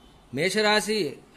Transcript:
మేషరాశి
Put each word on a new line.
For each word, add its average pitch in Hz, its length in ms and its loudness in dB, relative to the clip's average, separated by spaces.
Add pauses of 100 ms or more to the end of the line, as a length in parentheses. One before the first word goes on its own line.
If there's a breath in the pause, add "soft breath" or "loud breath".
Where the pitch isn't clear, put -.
(340)
మేషరాశి 208 840 0 (180)